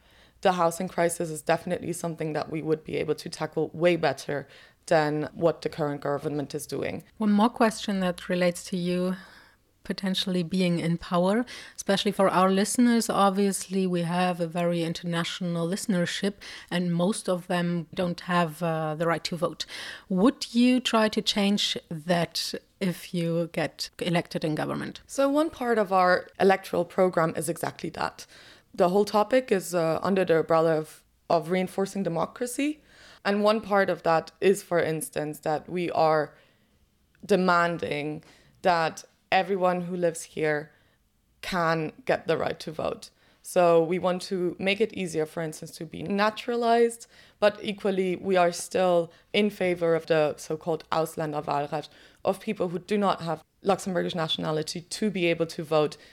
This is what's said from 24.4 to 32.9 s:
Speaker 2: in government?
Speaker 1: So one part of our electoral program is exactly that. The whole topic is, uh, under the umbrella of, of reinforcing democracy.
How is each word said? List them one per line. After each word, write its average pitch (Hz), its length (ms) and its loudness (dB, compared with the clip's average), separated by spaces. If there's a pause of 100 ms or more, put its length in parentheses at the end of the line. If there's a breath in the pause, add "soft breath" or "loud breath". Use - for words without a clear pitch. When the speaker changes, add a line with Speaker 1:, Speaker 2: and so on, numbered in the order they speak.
Speaker 2:
in 156 100 0
government? 143 500 -6
Speaker 1:
So 277 220 0
one 302 220 2
part 240 280 -2
of 196 140 0
our 185 360 4 (120)
electoral 190 460 2
program 175 500 2
is 165 140 -4
exactly - 400 -6
that. - 360 -6 (480 loud breath)
The 185 140 4
whole 202 160 4
topic 214 480 2
is, 185 240 0
uh, 160 260 0
under 190 220 2
the 165 160 4
umbrella 160 380 4
of, - 260 -8 (260)
of 165 220 2
reinforcing 196 520 -2
democracy. 240 760 -4 (460 loud breath)